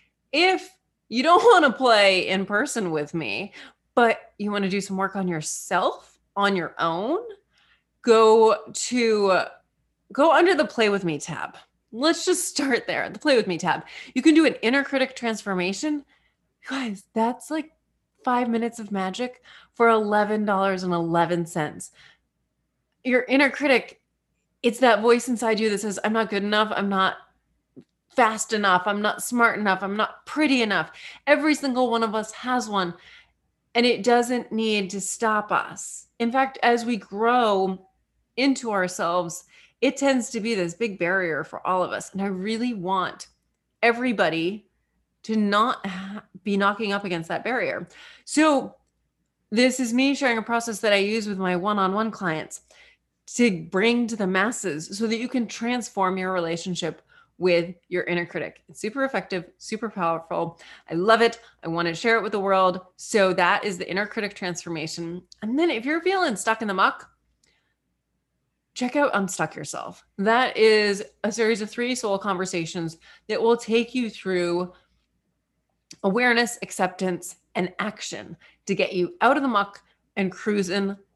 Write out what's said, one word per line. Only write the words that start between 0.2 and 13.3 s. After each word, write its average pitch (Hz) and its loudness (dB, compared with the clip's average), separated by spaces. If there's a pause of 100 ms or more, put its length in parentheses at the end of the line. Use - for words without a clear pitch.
If 349 2 (400)
you 240 -2
don't 349 6
<laughs> 466 10
wanna 311 8
play 202 4
in 190 0
person 208 -2
with 147 -4
me, 151 -6 (420)
but 226 2
you 202 -4
wanna 202 0
do 196 -2
some 190 -6
work 190 -2
on 190 -2
yourself, - -4 (160)
on 202 2
your 170 -4
own, 185 -2 (840)
go 220 6 (160)
to, 214 2 (720)
go 311 4
under 339 6
the 294 2
Play 220 2
With 202 0
Me 160 -2
tab. - -10 (380)
Let's 320 0
just - 0
start 269 -2
there, 139 -2
the 185 -12
Play 294 4